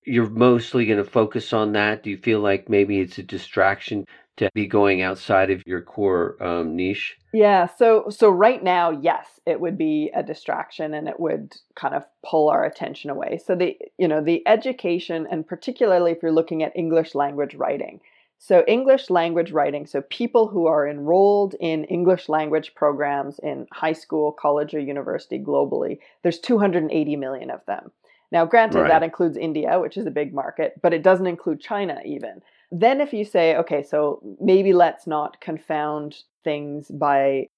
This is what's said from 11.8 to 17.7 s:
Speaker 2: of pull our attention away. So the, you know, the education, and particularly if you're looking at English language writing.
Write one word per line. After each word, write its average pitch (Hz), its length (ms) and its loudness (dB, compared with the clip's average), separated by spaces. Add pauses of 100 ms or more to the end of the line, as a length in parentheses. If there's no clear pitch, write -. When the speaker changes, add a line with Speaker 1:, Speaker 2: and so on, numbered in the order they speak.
Speaker 2:
of 143 100 -4 (200)
pull 151 260 2
our 147 140 2
attention - 440 -8
away. - 340 -6
So 185 120 -2
the, 180 240 -2 (200)
you 175 100 2
know, 151 140 0
the 165 240 0
education, 175 840 -2
and 160 160 -6
particularly 180 640 0
if 165 100 -8
you're 160 100 0
looking 160 300 0
at 160 140 -4
English 165 380 0
language 143 400 -4
writing. - 460 -6 (380)